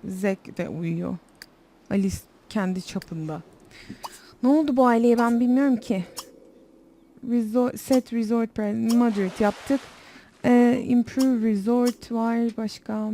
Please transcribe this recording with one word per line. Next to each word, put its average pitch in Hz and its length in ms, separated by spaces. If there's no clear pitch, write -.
Zack 190 520
de 175 120
uyuyor. 170 480
Alice 196 260
kendi 185 320
çapında. 160 600
Ne 247 60
oldu 294 280
bu 254 100
aileye 233 300
ben 233 220
bilmiyorum 247 380
ki. 190 280
Resor-, 240 480
set 254 360
resort 226 420
price, 226 420
moderate 208 460
yaptık. 208 380
Ee, 240 420
improve 240 640
resort 233 600
var. 233 460
Başka. 214 560